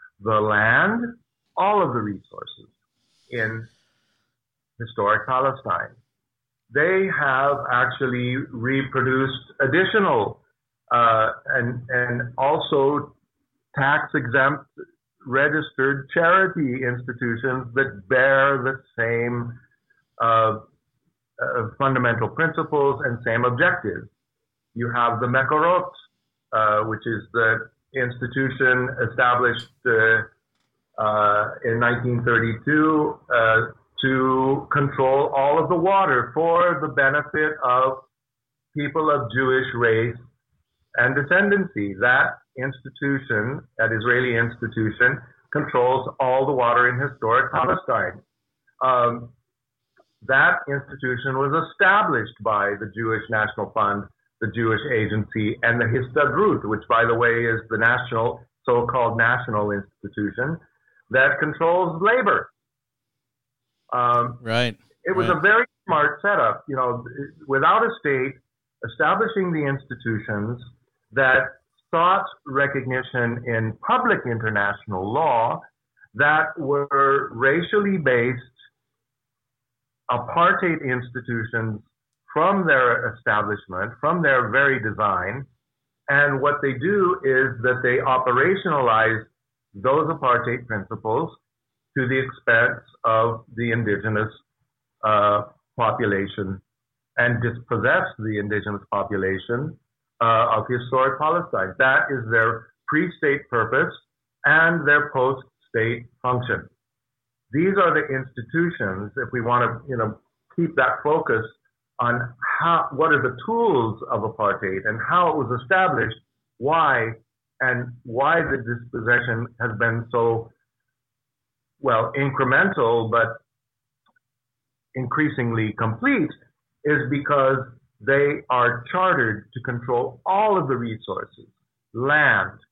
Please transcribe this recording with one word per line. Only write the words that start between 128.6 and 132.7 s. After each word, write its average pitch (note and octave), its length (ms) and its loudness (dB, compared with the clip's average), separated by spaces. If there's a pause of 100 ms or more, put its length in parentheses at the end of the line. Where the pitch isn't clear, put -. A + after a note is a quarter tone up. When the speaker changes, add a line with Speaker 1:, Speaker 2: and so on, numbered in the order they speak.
Speaker 1:
chartered C#3+ 640 0
to B2+ 60 -12 (120)
control A#2+ 540 -4
all G3+ 340 2
of C#3+ 80 -2
the C3 80 0
resources, A2 720 -10 (440)
land, B2 640 0 (140)